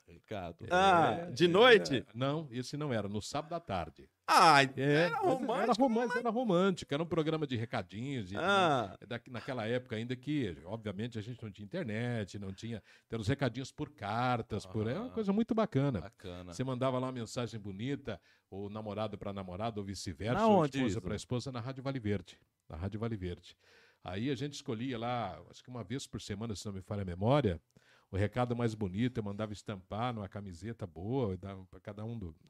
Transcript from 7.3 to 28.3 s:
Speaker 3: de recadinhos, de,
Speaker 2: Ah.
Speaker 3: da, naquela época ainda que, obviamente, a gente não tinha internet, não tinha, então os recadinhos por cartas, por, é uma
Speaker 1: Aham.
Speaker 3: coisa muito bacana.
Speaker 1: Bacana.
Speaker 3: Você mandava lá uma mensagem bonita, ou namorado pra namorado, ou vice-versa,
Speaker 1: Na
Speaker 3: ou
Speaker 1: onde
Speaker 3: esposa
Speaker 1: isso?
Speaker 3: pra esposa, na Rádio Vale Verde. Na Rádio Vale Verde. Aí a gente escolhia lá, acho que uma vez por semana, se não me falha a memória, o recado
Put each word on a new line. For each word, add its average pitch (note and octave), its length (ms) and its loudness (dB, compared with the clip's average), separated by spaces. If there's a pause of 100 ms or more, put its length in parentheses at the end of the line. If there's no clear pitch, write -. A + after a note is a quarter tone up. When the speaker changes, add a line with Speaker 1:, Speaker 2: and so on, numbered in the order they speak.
Speaker 3:
de B2+ 80 -2
recadinhos, A2 760 -4
de, G2+ 80 -6
Speaker 2:
Ah. D#3+ 600 2 (100)
Speaker 3:
da, A#2 120 -6 (100)
naquela B2 360 -6
época A#2+ 300 -2
ainda A#2 200 -4
que, B2+ 500 -2
obviamente, G#2+ 520 -6
a G#2+ 40 -2
gente A#2 200 -10
não A2 80 -10
tinha G#2 160 -14
internet, A2+ 720 -4
não G2 160 -8
tinha, A2+ 300 -10 (240)
então A2+ 120 -6
os G2 100 -4
recadinhos C3 420 -2
por - 200 -8
cartas, A2+ 760 -2
por, G#2+ 220 -2
é A#2+ 60 -2
uma G#3 120 -4
Speaker 1:
Aham. B3+ 80 -10
Speaker 3:
coisa G3+ 200 0
muito A3+ 220 2
bacana. C#3 460 2
Speaker 1:
Bacana. F2+ 520 -12
Speaker 3:
Você B2+ 120 -2
mandava B2+ 340 0
lá C3 80 -2
uma C3 60 -6
mensagem A#2 460 -6
bonita, G#2+ 600 -6 (300)
ou G2 200 -8
namorado G#2 480 -4
pra G2+ 140 -8
namorado, G2+ 480 -6
ou G2+ 60 -6
vice-versa, G2+ 560 -4
Speaker 1:
Na A3+ 60 4
Speaker 3:
ou G3+ 160 8
Speaker 1:
onde C#3 140 -2
Speaker 3:
esposa C3 120 2
Speaker 1:
isso? G#2 120 -2
Speaker 3:
pra G#2 140 -4
esposa, B2 360 -6
na B2 100 -6
Rádio B2+ 200 -10
Vale C3+ 180 -4
Verde. G2+ 380 -2 (320)
Na E2 60 -10
Rádio G2 240 -4
Vale A2+ 160 -2
Verde. F2 420 -8 (460)
Aí G2+ 260 -4
a C#3 60 -2
gente C#3 200 -6
escolhia A#2+ 440 -6
lá, A2+ 500 -4
acho - 140 -20
que - 60 -20
uma B2 140 -10
vez B2 220 -6
por - 160 -10
semana, G#2+ 340 -6
se - 100 -10
não G#2 80 -6
me F#2+ 80 -8
falha G2+ 220 -4
a - 20 -4
memória, G2 540 2 (500)
o G2 60 -6
recado A#2 400 2